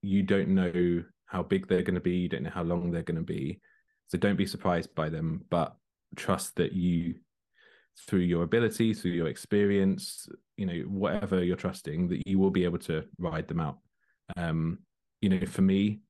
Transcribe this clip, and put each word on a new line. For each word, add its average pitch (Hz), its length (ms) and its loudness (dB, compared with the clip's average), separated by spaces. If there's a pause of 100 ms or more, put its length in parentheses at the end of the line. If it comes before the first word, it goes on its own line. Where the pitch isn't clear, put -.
You 101 200 2
don't 95 260 2
know 90 540 2 (240)
how 92 160 -4
big 95 260 0
they're 92 140 2
gonna 92 180 0
be, 90 160 0
you 90 120 0
don't 76 160 -4
know 80 60 -6
how 87 120 -6
long 87 280 0
they're 85 120 -2
gonna 82 200 -2
be. 80 380 -6 (460)
So - 100 -6
don't 98 200 2
be 98 100 2
surprised 87 480 -2
by 78 160 -2
them, 80 400 -4
but 85 260 0 (400)
trust - 400 -2
that 107 160 0
you, 87 440 0 (920)
through 95 140 2
your 85 240 2
ability, 110 500 2
through 92 160 -2
your 85 160 0
experience, 98 1000 0 (280)
you 101 80 -4
know, 87 220 -2
whatever 95 560 0
you're 87 140 2
trusting, 85 520 -4
that 87 180 -4
you 95 120 2
will 95 120 4
be 92 140 2
able 85 140 0
to 78 260 -4 (140)
ride 80 300 -4
them 82 120 -2
out. 73 180 -4 (580)
Um, 82 420 -2 (420)
you 104 80 2
know, 92 160 2
for - 180 -2
me 98 480 4